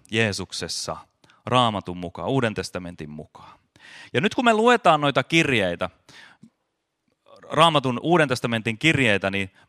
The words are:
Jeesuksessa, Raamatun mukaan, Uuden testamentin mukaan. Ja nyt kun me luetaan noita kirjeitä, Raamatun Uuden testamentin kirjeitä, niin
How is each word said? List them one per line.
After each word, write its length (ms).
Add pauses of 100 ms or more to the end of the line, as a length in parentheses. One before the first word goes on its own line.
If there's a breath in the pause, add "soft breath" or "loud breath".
(100)
Jeesuksessa, 840 (500 soft breath)
Raamatun 500
mukaan, 320
Uuden 260
testamentin 560
mukaan. 480 (540 loud breath)
Ja 80
nyt 140
kun 100
me 100
luetaan 460
noita 220
kirjeitä, 680 (1600 loud breath)
Raamatun 520
Uuden 260
testamentin 500
kirjeitä, 520
niin 220 (160 soft breath)